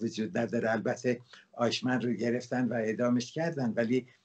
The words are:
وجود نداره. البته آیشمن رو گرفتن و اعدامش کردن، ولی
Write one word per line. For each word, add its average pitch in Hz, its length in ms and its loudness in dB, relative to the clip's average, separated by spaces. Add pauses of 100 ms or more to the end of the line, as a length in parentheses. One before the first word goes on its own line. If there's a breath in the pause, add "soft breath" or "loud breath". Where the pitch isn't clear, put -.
وجود 110 360 -2
نداره. 113 340 0
البته 120 500 0 (320 loud breath)
آیشمن 120 480 0
رو 123 100 0
گرفتن 120 560 0
و 110 60 -2
اعدامش 117 580 0
کردن، 147 440 -2
ولی 117 320 2 (180 soft breath)